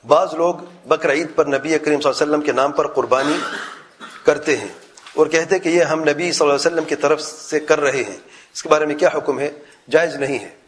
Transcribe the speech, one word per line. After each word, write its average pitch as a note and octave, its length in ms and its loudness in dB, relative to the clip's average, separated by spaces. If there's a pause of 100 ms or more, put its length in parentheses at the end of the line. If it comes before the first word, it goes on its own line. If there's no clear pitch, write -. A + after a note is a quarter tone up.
بعض E3 260 4
لوگ E3+ 220 0 (300)
بقر D#3 260 0
عید D#3 240 0
پر D#3 100 2
نبی C#3 120 0
کریم D3+ 220 0
صلی D3+ 100 -2
اللہ D3 60 4
علیہ C#3+ 140 0
وسلم D3 320 0
کے D3 100 0
نام C3 200 0
پر C#3+ 160 -2
قربانی C#3 500 0 (880)
کرتے D3 340 2
ہیں G#2 100 -8 (460)
اور D3+ 140 4
کہتے E3 280 0
ہیں F#3 80 -2
کہ F3 60 0
یہ E3+ 140 4
ہم D#3 160 0
نبی D3+ 140 2
صلی D3 100 -2
اللہ E3+ 200 0
علیہ C#3+ 240 2
وسلم E3 160 0
کی D#3 120 -2
طرف D3+ 260 0
سے - 380 -6
کر D3+ 200 2
رہے C3+ 240 0
ہیں، G2 140 -10 (360)
اس - 100 -12
کے E3 60 -10
بارے D3+ 160 4
میں D3 100 -2
کیا D#3+ 200 4
حکم C#3 240 -2
ہے؟ C#3+ 120 -4 (380)
جائز D#3 260 2
نہیں C#3 240 -4
ہے۔ G2+ 100 -12 (180)